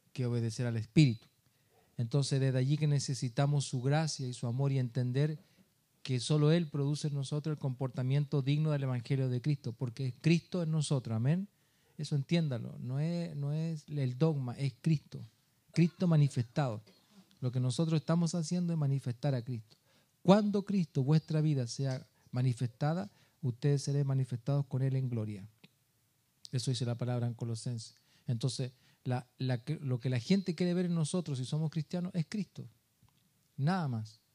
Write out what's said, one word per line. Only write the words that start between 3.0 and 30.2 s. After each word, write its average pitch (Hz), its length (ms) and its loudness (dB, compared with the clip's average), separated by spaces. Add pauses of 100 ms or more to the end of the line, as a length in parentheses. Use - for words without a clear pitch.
su 127 160 -4
gracia 143 460 0
y 123 60 -6
su 123 140 -8
amor 135 260 0
y 135 60 2
entender 131 600 0 (640)
que 127 180 -2
solo 151 320 4
Él 170 160 2
produce 143 400 -2
en 143 60 -4
nosotros 147 400 -4
el 139 40 -6
comportamiento 135 840 0
digno 147 280 2
del 139 140 0
Evangelio 131 440 0
de 123 120 0
Cristo, 139 320 -2
porque 127 360 -6
es 123 120 -6
Cristo 170 420 2
en 160 80 -2
nosotros, 139 460 0
amén. 156 320 0 (500)
Eso 151 160 -6
entiéndalo, 139 640 -2
no 131 220 -4
es, 165 340 -4
no 143 180 -4
es 160 360 -6
el 135 280 -2
dogma, 135 400 0
es 135 240 -2
Cristo, - 400 0 (520)
Cristo 175 340 2
manifestado. 135 760 2 (600)
Lo 127 100 -2
que 127 80 -2
nosotros 151 420 2
estamos 170 360 2
haciendo 175 360 -2
es 165 60 0
manifestar 139 560 0
a 120 100 -2
Cristo. 123 320 -10 (460)
Cuando 202 420 6
Cristo, 180 380 0
vuestra 156 380 2
vida, 143 260 2
sea 131 400 -6 (240)
manifestada, 131 800 -2 (320)
ustedes 139 400 0
serán 143 240 0
manifestados 135 600 0
con 131 160 -2
Él 135 120 2
en 131 140 0
gloria. 107 400 -4 (1040)
Eso 131 180 -2
dice 120 160 -2
la 117 100 -2
palabra 120 300 -2
en 117 80 -2
Colosenses. 117 600 -8 (320)
Entonces, 127 420 -2 (320)
la, 127 240 -4 (120)
la 127 260 -2
que, 151 160 -4
lo 127 180 -2
que 135 100 -4
la 127 120 0